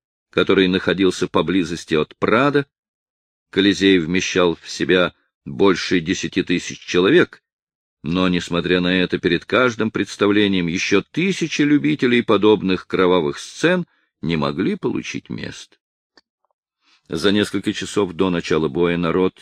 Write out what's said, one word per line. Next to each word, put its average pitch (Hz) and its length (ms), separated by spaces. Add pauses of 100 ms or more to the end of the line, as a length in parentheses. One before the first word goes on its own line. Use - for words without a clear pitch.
(300)
который 92 380
находился 92 600
поблизости 85 680
от 78 220
Прадо. 139 500 (800)
Колизей 98 500
вмещал 87 640
в - 80
себя 87 440 (320)
больше 90 560
десяти 87 420
тысяч 87 360
человек, 110 640 (640)
но, 90 240
несмотря 87 540
на 90 120
это, 90 260
перед 85 260
каждым 113 440
представлением 101 800
ещё 92 340
тысячи 170 600
любителей 143 600
подобных 98 640
кровавых 90 520
сцен 175 480 (340)
не 82 140
могли 76 400
получить - 540
мест. - 500 (1300)
За 85 240
несколько 104 400
часов 98 420
до 92 160
начала 82 380
боя 85 300
народ 87 440